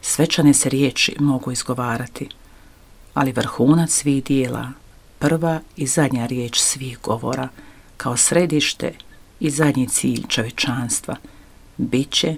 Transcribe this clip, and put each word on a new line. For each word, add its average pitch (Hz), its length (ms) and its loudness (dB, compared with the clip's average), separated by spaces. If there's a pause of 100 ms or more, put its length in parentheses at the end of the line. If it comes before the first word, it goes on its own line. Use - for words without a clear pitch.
Svečane 147 520 4
se - 160 4
riječi 135 500 2
mogu 135 320 2
izgovarati, 123 760 -4 (840)
ali 135 180 2
vrhunac 135 600 0
svih 139 320 0
djela, 123 480 -2 (480)
prva 160 400 2 (160)
i 143 120 -4
zadnja 131 380 2
riječ 120 340 -2
svih 131 440 -2
govora, 127 460 -2 (480)
kao 123 200 -2
središte 160 760 2 (460)
i 156 100 0
zadnji 139 380 2
cilj 117 400 -2
čovječanstva, 120 880 -4 (600)
bit - 340 -2
će 160 260 0